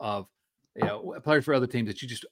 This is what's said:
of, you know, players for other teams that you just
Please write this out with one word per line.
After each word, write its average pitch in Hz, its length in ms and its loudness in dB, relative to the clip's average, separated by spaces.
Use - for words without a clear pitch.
of, 104 260 -4
you - 100 0
know, 104 380 -4
players 151 220 4
for 151 80 4
other 127 140 4
teams 120 200 0
that 104 140 -6
you 131 60 -10
just 120 240 -12